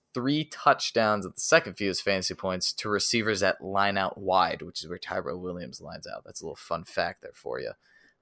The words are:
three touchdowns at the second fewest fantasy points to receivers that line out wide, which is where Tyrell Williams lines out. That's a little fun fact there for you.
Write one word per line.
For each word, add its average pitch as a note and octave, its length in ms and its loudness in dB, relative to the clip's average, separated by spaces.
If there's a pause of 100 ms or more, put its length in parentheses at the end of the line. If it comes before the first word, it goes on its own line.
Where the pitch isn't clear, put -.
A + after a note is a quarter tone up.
(140)
three C#3 320 2
touchdowns G#2+ 800 2
at F2+ 100 -10
the - 60 -6
second D#3 340 4
fewest G2 280 0
fantasy G2 300 2
points F#2 400 -2
to - 160 -6
receivers G#2 500 2
that F#2+ 240 2
line G2 340 2
out F#2+ 200 0
wide, F2+ 440 4
which E2 220 -10
is D#2+ 60 -12
where F2 80 -8
Tyrell F2+ 420 -6
Williams F2 400 -8
lines D#2+ 260 -14
out. - 200 -12
That's - 160 -14
a E2 40 -10
little D2+ 100 -8
fun E2 280 -6
fact F2 380 -4
there - 120 -14
for B1 260 -8
you. A1+ 120 -6 (500)